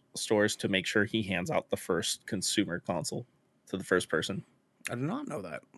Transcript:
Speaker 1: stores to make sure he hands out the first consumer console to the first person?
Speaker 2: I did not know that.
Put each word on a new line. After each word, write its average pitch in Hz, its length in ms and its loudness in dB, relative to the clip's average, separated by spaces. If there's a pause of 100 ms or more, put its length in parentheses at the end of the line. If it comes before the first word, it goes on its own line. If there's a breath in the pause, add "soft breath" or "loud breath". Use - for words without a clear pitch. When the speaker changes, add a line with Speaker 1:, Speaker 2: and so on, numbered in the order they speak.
(140)
Speaker 1:
stores 104 420 2
to - 120 -2
make 95 180 2
sure 104 180 4
he 110 180 0
hands 92 280 -2
out - 200 0
the - 60 -2
first - 500 0
consumer 87 540 0
console 82 460 -4 (420)
to - 100 -6
the 185 60 -8
first - 260 4
person? - 320 -2 (480)
Speaker 2:
I - 40 -6
did 120 100 -4
not 254 240 -4
know 156 140 -6
that. 76 200 -8 (160)